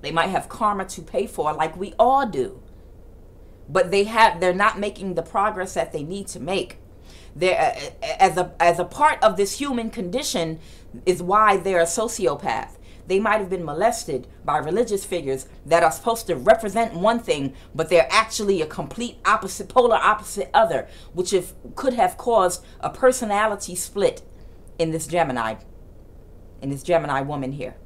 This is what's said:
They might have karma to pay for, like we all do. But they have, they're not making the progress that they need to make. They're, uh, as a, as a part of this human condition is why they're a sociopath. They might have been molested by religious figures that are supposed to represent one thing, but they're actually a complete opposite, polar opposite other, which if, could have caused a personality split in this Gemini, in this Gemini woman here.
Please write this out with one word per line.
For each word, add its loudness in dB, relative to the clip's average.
They -10
might 0
have -2
karma -2
to -14
pay -4
for, -4
like -2
we -8
all 4
do. -4
But 2
they 4
have, 4
they're 4
not 2
making -6
the -2
progress -2
that -4
they -6
need -8
to -14
make. -6
They're, 2
uh, -4
as 4
a, -2
as 4
a 0
part 2
of 4
this -2
human -4
condition -4
is 0
why 4
they're 0
a 6
sociopath. -4
They 2
might 2
have -4
been -4
molested -2
by 0
religious -2
figures -4
that 4
are 6
supposed -4
to 0
represent 2
one 2
thing, -2
but -2
they're 6
actually 2
a -2
complete -8
opposite, 0
polar 4
opposite 0
other, 2
which -4
if, 0
could 0
have 2
caused 2
a -4
personality 0
split -2
in 0
this -4
Gemini, -2
in -8
this -8
Gemini 0
woman -6
here. -12